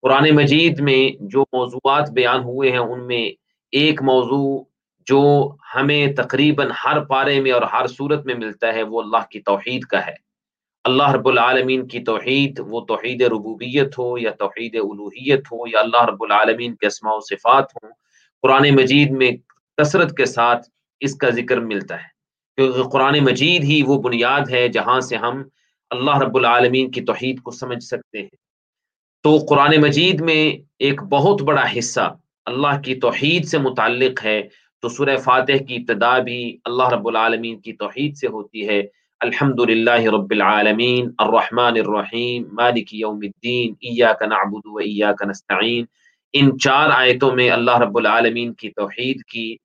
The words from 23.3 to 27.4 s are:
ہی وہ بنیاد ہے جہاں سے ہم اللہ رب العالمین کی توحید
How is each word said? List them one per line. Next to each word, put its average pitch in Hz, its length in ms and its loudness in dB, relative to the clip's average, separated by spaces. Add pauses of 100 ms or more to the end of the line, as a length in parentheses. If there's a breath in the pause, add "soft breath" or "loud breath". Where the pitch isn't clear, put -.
ہی 143 220 2
وہ 135 160 2
بنیاد 123 480 0
ہے 123 180 2
جہاں 117 320 0
سے 123 160 -6
ہم 120 260 -4 (480)
اللہ 131 280 0
رب 120 180 0
العالمین 123 540 2
کی 131 100 -8
توحید 127 400 -4